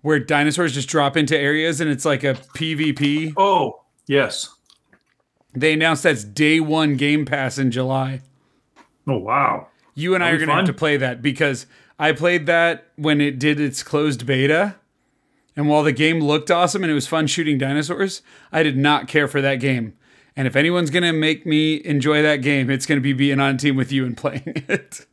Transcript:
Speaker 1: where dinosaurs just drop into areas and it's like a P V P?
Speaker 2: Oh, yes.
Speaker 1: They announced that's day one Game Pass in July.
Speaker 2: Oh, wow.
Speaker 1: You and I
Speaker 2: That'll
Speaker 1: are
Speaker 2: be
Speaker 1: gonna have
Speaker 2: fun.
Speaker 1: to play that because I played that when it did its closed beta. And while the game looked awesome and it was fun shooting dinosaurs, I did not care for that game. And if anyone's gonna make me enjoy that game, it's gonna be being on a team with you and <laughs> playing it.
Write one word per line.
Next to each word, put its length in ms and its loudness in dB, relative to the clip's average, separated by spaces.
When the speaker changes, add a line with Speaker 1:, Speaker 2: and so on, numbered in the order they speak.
Speaker 1:
where 180 2
dinosaurs 540 0
just 160 -6
drop 280 2
into 200 2
areas 440 0
and 80 0
it's 160 -2
like 180 0
a 140 0
P 220 -4
V 180 0
P? 420 -2
Speaker 2:
Oh, 460 2
yes. 480 0
Speaker 1:
They 200 0
announced 300 0
that's 200 2
day 360 2
one 380 0
Game 280 0
Pass 320 -4
in 140 2
July. 500 -4
Speaker 2:
Oh, 100 0
wow. 500 -2
Speaker 1:
You 180 0
and 100 2
I 40 2
Speaker 2:
That'll 80 2
Speaker 1:
are 40 0
Speaker 2:
be 60 0
Speaker 1:
gonna 120 2
have 100 2
Speaker 2:
fun. 60 0
Speaker 1:
to 60 -8
play 180 2
that 260 -2
because 420 -2
I 140 2
played 340 0
that 500 0
when 260 0
it 180 -2
did 200 2
its 220 -4
closed 460 -2
beta. 480 2
And 120 0
while 140 4
the 100 2
game 280 0
looked 320 0
awesome 320 2
and 80 -2
it 40 0
was 120 -2
fun 180 0
shooting 320 0
dinosaurs, 640 -4
I 100 0
did 160 2
not 300 2
care 200 2
for 140 -2
that 140 0
game. 380 -4
And 120 -2
if 80 -2
anyone's 360 2
gonna 220 0
make 340 -2
me 360 0
enjoy 380 2
that 220 2
game, 260 0
it's 160 -2
gonna 160 0
be 120 0
being 260 2
on 160 0
a 20 -4
team 180 0
with 160 -2
you 140 0
and 120 -6
<laughs> 0 -
playing 260 -6
it. 460 -6